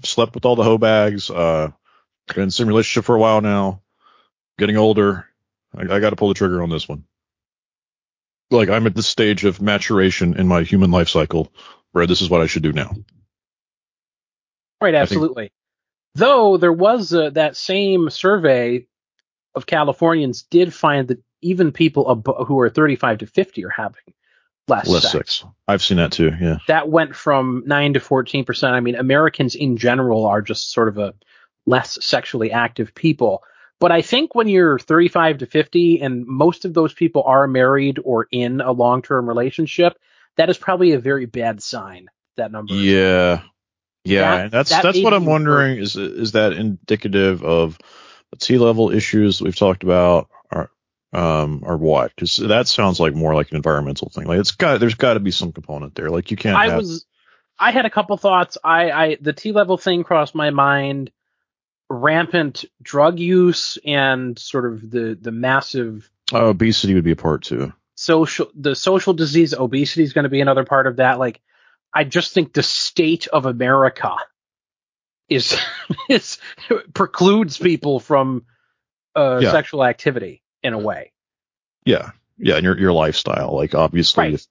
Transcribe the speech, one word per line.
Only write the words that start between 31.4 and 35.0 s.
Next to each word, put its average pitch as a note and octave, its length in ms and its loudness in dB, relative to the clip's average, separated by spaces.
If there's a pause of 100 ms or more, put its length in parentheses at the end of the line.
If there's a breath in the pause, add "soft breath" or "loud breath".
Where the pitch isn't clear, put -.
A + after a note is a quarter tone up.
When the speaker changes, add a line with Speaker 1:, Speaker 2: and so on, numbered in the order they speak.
Speaker 2:
less - 400 0
sexually A#2 480 -2
active A#2 420 -4
people. B2+ 480 0 (360 soft breath)
But E3+ 120 4
I E3 100 2
think C4 320 -2
when A#3 140 0
you're F3 320 4
thirty-five E3 600 2